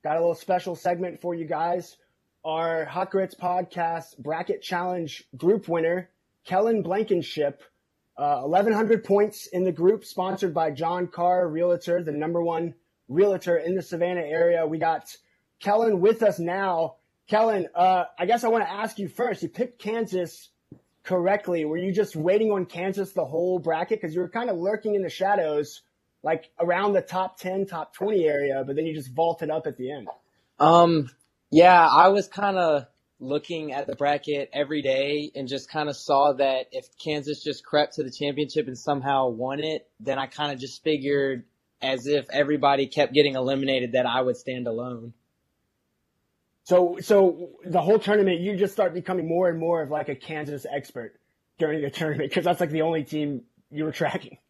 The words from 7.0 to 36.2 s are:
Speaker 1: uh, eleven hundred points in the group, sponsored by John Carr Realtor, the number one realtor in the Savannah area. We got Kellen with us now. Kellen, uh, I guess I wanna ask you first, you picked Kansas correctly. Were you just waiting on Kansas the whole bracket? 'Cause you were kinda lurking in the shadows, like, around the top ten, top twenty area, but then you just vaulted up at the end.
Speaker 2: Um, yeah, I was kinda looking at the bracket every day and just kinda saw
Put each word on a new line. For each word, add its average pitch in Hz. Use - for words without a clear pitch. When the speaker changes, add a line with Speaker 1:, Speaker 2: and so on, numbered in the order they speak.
Speaker 1:
uh, 143
eleven 196
hundred 220
points 208
in 180
the 185
group, 180
sponsored 190
by 160
John 170
Carr 180
Realtor, 170
the 156
number 165
one 165
realtor 175
in 170
the 185
Savannah 175
area. 165
We 160
got 165
Kellen 208
with 226
us 208
now. 175
Kellen, 214
uh, 180
I 180
guess 233
I 233
wanna 220
ask 202
you 190
first, 226
you 165
picked 247
Kansas 196
correctly. 180
Were 156
you 185
just 196
waiting 208
on 190
Kansas 190
the 160
whole 170
bracket? 165
'Cause 160
you 175
were -
kinda 226
lurking 208
in 196
the 170
shadows, 160
like, 160
around 180
the 185
top 185
ten, 190
top 165
twenty 190
area, 143
but 139
then 160
you 156
just 135
vaulted 165
up 160
at 135
the 127
end. 127
Speaker 2:
Um, 165
yeah, 170
I 165
was 196
kinda 180
looking 147
at 139
the 143
bracket 143
every 143
day 139
and 135
just 135
kinda 147
saw 143